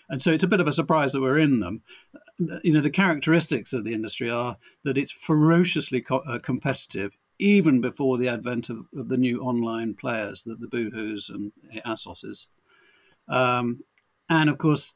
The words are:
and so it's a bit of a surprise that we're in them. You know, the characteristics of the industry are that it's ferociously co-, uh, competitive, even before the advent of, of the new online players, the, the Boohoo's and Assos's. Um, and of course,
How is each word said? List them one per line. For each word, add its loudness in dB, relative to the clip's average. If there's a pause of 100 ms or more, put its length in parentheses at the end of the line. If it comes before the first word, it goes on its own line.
(100)
and -6
so 4
it's 2
a 4
bit 4
of 2
a 2
surprise 2
that -2
we're 2
in 4
them. -6 (800)
You 4
know, 6
the 2
characteristics 2
of -4
the -4
industry -6
are -4 (260)
that -2
it's -2
ferociously 4
co-, -2
uh, -4
competitive, -4 (260)
even 6
before 0
the 0
advent -4
of, -10 (100)
of -8
the -2
new 2
online -4
players, -6
the, -12
the -12
Boohoo's -6
and -10 (340)
Assos's. -10 (800)
Um, 0 (440)
and 4
of -2
course, 0